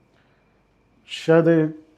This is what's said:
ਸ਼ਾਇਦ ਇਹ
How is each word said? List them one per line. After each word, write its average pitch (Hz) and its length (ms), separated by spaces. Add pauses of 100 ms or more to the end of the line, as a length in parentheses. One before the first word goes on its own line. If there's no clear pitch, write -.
(1080)
ਸ਼ਾਇਦ 165 400
ਇਹ 156 200 (300)